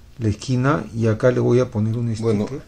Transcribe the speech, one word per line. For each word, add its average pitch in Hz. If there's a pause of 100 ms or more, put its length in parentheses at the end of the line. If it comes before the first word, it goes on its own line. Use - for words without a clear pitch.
(180)
la 110
esquina. 127 (100)
Y 113
acá 110
le 123
voy 120
a 127
poner 110
un 117
sticker. 113
Bueno, 104 (220)